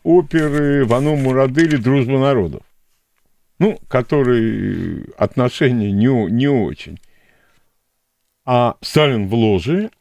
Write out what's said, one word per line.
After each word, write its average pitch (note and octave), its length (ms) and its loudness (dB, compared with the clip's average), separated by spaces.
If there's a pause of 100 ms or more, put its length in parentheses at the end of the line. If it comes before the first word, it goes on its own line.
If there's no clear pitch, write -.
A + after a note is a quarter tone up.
оперы D3 840 2
Вано C3+ 320 2
Мурадели C3+ 600 0
«Дружба C3 420 0
народов». B2+ 440 0 (960)
Ну, G3 200 2 (100)
который A2+ 1160 -2 (120)
отношения B2 760 0
не G#2+ 160 2
о-, A2+ 200 0
не A#2+ 200 0
очень. F#2 500 -4 (1500)
А B2 380 0
Сталин C3 460 0
в G#2 60 -4
ложе, A#2 560 0 (100)